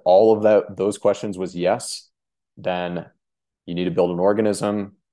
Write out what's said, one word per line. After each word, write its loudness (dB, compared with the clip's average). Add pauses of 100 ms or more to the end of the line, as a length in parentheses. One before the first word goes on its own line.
all 6
of -6
that, 2
those -2
questions -2
was -8
yes, -4 (480)
then -6 (580)
you -10
need -2
to -2
build 0
an -4
organism. -2 (160)